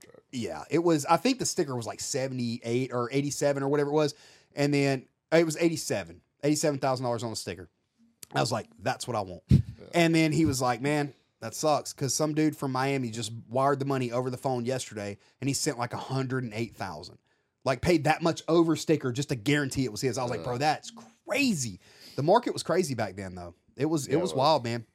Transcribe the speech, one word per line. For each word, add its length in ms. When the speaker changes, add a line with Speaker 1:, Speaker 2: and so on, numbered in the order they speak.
Speaker 1:
truck. 180
Speaker 2:
Yeah, 380
it 140
was, 220
I 120
think 220
the 60
sticker 300
was, 120
like, 120
seventy-eight 920
or 180
eighty-seven 520
or 60
whatever 200
it 40
was. 200
And 180
then 320
it 140
was 120
eighty-seven, 640
eighty-seven 360
thousand 240
dollars 200
on 60
the 60
sticker. 340
I 60
was 120
like, 160
"That's 260
what 80
I 60
want." 280
Speaker 1:
Yeah. 100
Speaker 2:
And 220
then 160
he 140
was 160
like, 200
"Man, 320
that 120
sucks," 400
'cause 220
some 180
dude 240
from 140
Miami 400
just 200
wired 300
the 60
money 260
over 180
the 80
phone 280
yesterday, 520
and 80
he 40
sent, 240
like, 160
a 40
hundred 480
and 80
eight 220
thousand. 420
Like, 160
paid 240
that 160
much 260
over 300
sticker 340
just 180
to 60
guarantee 500
it 60
was 100
his. 160
I 60
was 80
like, 100
Speaker 1:
Uh. 20
Speaker 2:
"Bro, 160
that's 320
crazy." 520
The 80
market 300
was 100
crazy 300
back 240
then, 180
though. 200
It 120
was, 200
it 40
Speaker 1:
Yeah, 80
it 20
Speaker 2:
was 100
Speaker 1:
was. 60
Speaker 2:
wild, 260
man. 320